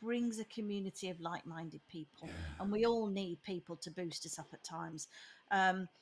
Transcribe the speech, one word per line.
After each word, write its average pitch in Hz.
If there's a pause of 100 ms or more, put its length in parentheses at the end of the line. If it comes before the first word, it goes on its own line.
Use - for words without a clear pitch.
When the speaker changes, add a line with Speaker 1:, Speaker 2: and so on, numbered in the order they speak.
Speaker 1:
brings 233
a 220
community 202
of 170
like-minded 165
people, 165
Speaker 2:
Yeah. 165 (280)
Speaker 1:
and 202
we 220
all 233
need 190
people 175
to 165
boost 165
us -
up 151
at -
times. 165 (420)
Um, 190 (140)